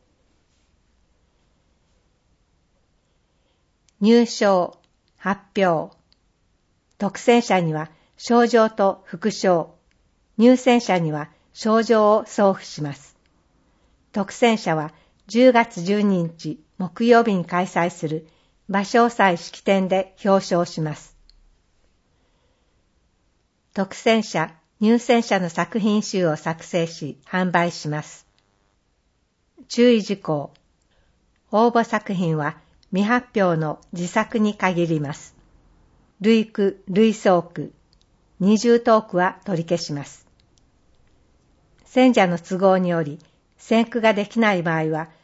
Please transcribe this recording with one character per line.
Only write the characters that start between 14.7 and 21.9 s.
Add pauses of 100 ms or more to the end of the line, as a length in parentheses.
は (320)
十
月
十
二
日 (140)
木
曜
日
に
開
催
す
る (420)
芭
蕉
祭
式
典
で
表
彰
し
ま
す。 (2500)